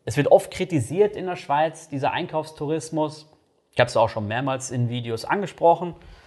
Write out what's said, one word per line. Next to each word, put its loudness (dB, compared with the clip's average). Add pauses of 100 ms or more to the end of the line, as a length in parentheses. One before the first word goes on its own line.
es -6
wird 4
oft 6
kritisiert 0
in -6
der -6
Schweiz, -2
dieser -4
Einkaufstourismus. -4 (400)
Ich 0
hab's 2
auch 6
schon -6
mehrmals -4
in 0
Videos -6
angesprochen. 2 (320)